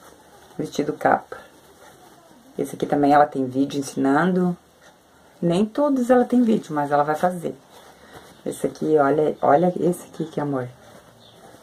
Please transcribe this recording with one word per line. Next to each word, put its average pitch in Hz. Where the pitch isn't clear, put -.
Vestido 147
capa. -
Esse 139
aqui 139
também 143
ela 147
tem 135
vídeo 139
ensinando. 170
Nem 175
todos 262
ela 247
tem 247
vídeo, 220
mas 147
ela 147
vai 151
fazer. 175
Esse -
aqui, 156
olha, 147
olha 170
esse 175
aqui, -
que 156
amor. 135